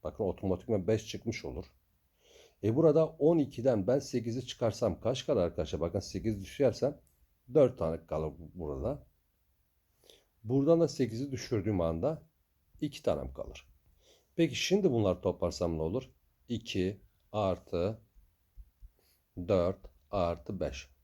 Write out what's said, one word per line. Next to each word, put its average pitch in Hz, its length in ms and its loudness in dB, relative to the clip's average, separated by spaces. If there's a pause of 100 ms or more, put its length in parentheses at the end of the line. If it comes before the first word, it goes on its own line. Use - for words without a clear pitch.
Bakın 98 200 -4
otomatikman 92 640 0
beş 110 200 0
çıkmış - 380 -8
olur. 69 200 -8 (960)
E 110 120 2
burada 160 320 6
on 160 320 4
ikiden 117 480 2
ben 135 120 4
sekizi 120 480 -4
çıkarsam 107 540 -2
kaç 123 240 -2
kalır 123 160 2
arkadaşlar? 80 400 -2
Bakın 87 180 -2
sekiz 98 420 -4
düşersem 131 560 0 (560)
dört 151 260 4
tane 82 260 -2
kalır 78 340 -2
bu-, 80 140 -16
burada. 82 540 -6 (1400)
Buradan 139 360 4
da 165 80 4
sekizi 123 440 -2
düşürdüğüm 104 500 0
anda 85 420 0 (580)
iki 151 220 -8
tanem 67 300 -2
kalır. - 340 -14 (680)
Peki 151 200 2
şimdi 190 360 2
bunları 104 300 4
toplarsam 85 560 0
ne 78 40 -2
olur? 98 280 -4 (400)
İki 101 520 -2 (300)
artı 98 680 -2 (1400)
dört 90 420 2 (320)
artı 87 480 -2
beş. 71 300 -6 (140)